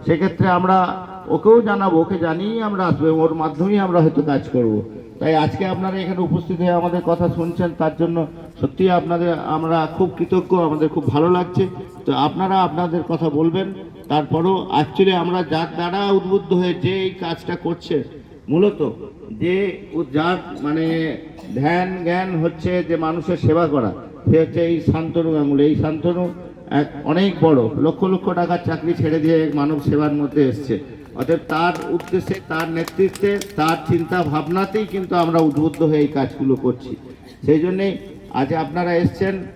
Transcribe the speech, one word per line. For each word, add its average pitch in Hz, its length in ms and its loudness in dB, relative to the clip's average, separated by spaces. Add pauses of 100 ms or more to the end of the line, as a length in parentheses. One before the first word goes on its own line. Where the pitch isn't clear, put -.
সেক্ষেত্রে 185 420 2
আমরা 185 600 2 (200)
ওকেও 220 340 6
জানাবো, 196 400 2
ওকে 175 160 0
জানিয়েই 180 440 -2
আমরা 202 240 -2
আসবো, 160 220 2 (160)
ওর 160 100 4
মাধ্যমেই 165 460 0
আমরা 180 220 4
হয়তো 151 200 4
কাজ 139 280 0
করব। 110 340 2 (360)
তাই 160 160 2
আজকে 156 300 0
আপনারা 185 320 -4
এখানে 180 240 -4
উপস্থিত 175 360 -2
হয়ে 175 140 2
আমাদের 175 340 0
কথা 170 300 2
শুনছেন, 170 420 -2
তার 156 220 0
জন্য 170 280 0 (340)
সত্যিই 185 280 2
আপনাদের 170 440 2 (120)
আমরা 160 420 0 (100)
খুব 185 200 2
কৃতজ্ঞ, 180 460 2
আমাদের 151 260 2
খুব 147 180 -2
ভালো 151 220 4
লাগছে। 180 380 2 (380)
তো 139 80 0
আপনারা 180 480 2
আপনাদের 170 460 0
কথা 165 220 0
বলবেন। 165 440 0 (340)
তারপরও 165 600 0 (120)
actually 190 360 2
আমরা 175 280 0
যার 160 320 -2
দ্বারা 190 360 -2
উদ্বুদ্ধ 190 420 2
হয়ে 180 200 2
যে 185 200 -2
এই 190 160 -2
কাজটা 180 460 -6
করছে, 165 480 -4 (460)
মূলত 160 400 2 (420)
যে 180 640 -2
উ-, 165 100 -2 (100)
যার 170 240 0 (240)
মানে 160 560 -2 (380)
ধ্যান 180 480 0
জ্ঞান 180 400 -2
হচ্ছে 170 400 -2
যে 160 120 -2
মানুষের 160 420 -2
সেবা 156 300 2
করা, 127 240 0 (400)
সে 156 80 6
হচ্ছে 165 260 2
এই 165 160 0
শান্তনু 160 520 0
গাঙ্গুলি। 143 300 2
এই 151 120 4
শান্তনু 170 540 -2 (420)
এক 147 200 0 (120)
অনেক 175 380 2
বড় 135 280 6 (120)
লক্ষ 160 220 2
লক্ষ 185 260 0
টাকার 175 360 0
চাকরি 165 280 -2
ছেড়ে 160 260 0
দিয়ে 156 340 4
মানব 147 260 0 (100)
সেবার 147 240 2
মধ্যে 143 360 2
এসছে। 107 300 -4 (360)
অতএব 156 320 0
তার 170 260 0 (160)
উদ্দেশ্যে, 170 460 -2 (120)
তার 160 220 -4
নেতৃত্বে, 190 680 0 (160)
তার 160 220 2 (100)
চিন্তা 175 360 0
ভাবনাতেই 175 600 -2
কিন্তু 185 300 -4
আমরা 165 240 2
উদ্বুদ্ধ 156 440 2
হয়ে 151 160 4
এই 143 80 4
কাজগুলো 135 480 0
করছি। - 400 -4 (500)
সেই 151 140 6
জন্যেই 185 380 0 (360)
আজ 139 200 0
আপনারা 165 420 -2
এসছেন 180 500 0 (100)